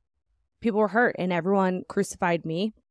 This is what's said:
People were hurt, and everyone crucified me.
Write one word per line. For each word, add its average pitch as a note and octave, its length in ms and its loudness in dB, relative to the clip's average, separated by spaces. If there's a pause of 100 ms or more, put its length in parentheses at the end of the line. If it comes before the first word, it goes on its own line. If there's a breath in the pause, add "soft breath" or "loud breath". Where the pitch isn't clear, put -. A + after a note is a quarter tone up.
(600)
People G#3+ 200 0
were G#3 80 2
hurt, A3 300 2
and F3+ 140 -2
everyone F#3 560 0
crucified F3+ 560 -2
me. F3 300 -4 (160)